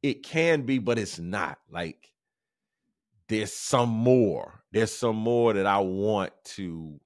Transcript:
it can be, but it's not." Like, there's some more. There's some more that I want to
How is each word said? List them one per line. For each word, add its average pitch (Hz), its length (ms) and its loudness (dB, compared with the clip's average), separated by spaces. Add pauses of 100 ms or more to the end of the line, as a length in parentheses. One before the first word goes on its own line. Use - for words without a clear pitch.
it 139 180 -2
can 160 420 2
be, 131 160 0
but 117 200 0
it's 98 180 -6
not." 85 420 -6 (100)
Like, 82 440 -10 (1160)
there's 107 240 -2
some 120 360 2
more. 113 800 2
There's 110 200 2
some 113 240 -2
more 117 380 2
that 98 120 0
I 101 140 4
want 98 520 0 (240)
to 82 500 -10